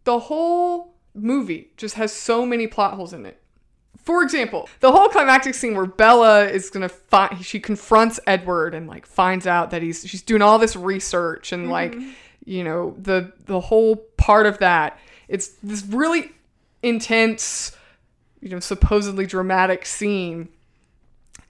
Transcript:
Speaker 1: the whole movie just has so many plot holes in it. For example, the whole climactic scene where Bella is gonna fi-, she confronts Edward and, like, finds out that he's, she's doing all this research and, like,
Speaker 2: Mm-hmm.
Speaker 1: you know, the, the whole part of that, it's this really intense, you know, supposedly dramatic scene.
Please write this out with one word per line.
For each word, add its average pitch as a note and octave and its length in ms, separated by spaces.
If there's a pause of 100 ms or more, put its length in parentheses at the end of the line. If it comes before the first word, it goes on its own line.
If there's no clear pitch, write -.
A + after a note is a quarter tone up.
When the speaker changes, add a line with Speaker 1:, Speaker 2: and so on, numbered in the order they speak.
Speaker 1:
the A#3+ 160
whole F4 760 (220)
movie G#3+ 600
just G#3+ 200
has G#3+ 160
so A#3 340
many A#3 220
plot G3+ 260
holes F3+ 180
in B2 140
it. - 160 (640)
For F4 180
example, B3+ 460 (100)
the C4 140
whole G4 160
climactic C4+ 480
scene A3+ 180
where F#3+ 120
Bella A3 580
is G3 260
gonna F#3 180
fi-, F#3+ 540
she - 160
confronts A3 680
Edward F3+ 480
and, E3 140
like, - 180
finds F#3 440
out F3 240
that E3+ 100
he's, E3 240
she's - 160
doing G#3+ 200
all G#3+ 180
this A3 160
research F3+ 760
and, F3 220
like, F3 180
Speaker 2:
Mm-hmm. C4 200 (340)
Speaker 1:
you F#3 180
know, E3 340
the, F#3 360 (140)
the F#3+ 120
whole A3 380 (200)
part G#3 300
of G3+ 120
that, E3+ 380 (300)
it's - 220 (120)
this G3+ 260
really D4+ 440 (540)
intense, A3+ 880 (680)
you F#3 100
know, F3+ 100
supposedly G3 640
dramatic F#3 600
scene. F3 600 (1000)